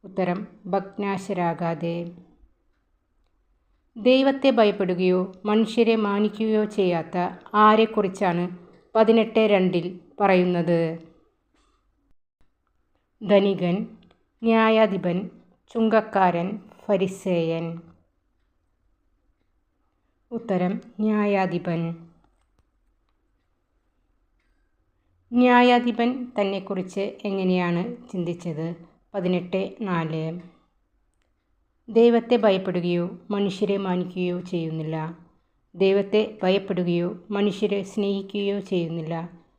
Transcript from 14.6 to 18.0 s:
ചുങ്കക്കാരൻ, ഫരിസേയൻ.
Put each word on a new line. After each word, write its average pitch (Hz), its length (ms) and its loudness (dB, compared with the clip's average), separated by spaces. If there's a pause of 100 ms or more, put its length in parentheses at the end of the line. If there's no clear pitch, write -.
ചുങ്കക്കാരൻ, 208 720 2 (360)
ഫരിസേയൻ. 175 800 -2 (2750)